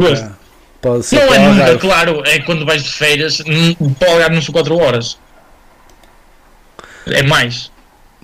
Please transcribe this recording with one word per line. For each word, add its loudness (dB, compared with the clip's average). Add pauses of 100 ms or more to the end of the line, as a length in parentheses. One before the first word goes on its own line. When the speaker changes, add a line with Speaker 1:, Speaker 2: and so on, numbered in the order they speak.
Speaker 1:
gosto. -6 (460)
Speaker 2:
Pode -2
ser -2
Speaker 1:
Não 2
Speaker 2:
para 2
Speaker 1:
é 4
nunca, 4
Speaker 2:
Algarve. 4
Speaker 1:
claro, -2
é 0
quando -4
vais -2
de -10
férias, -2
n-, 0 (240)
para 4
o 4
Algarve 2
não 0
são -10
quatro 0
horas. 0 (1900)
É -2
mais. -2 (520)